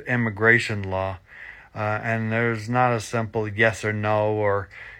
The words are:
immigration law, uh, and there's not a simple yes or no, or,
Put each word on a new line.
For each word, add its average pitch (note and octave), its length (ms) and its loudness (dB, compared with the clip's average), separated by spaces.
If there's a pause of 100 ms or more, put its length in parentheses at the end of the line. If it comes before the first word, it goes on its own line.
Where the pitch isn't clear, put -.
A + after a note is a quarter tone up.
immigration A2+ 800 2
law, F#2+ 280 -4 (580)
uh, G#2+ 260 -2
and A2+ 300 -2
there's A2+ 380 0
not B2 240 4
a A2+ 80 0
simple A2 440 -4
yes G#2+ 380 2
or G#2+ 80 0
no, G#2+ 400 2
or, G2+ 380 0 (300)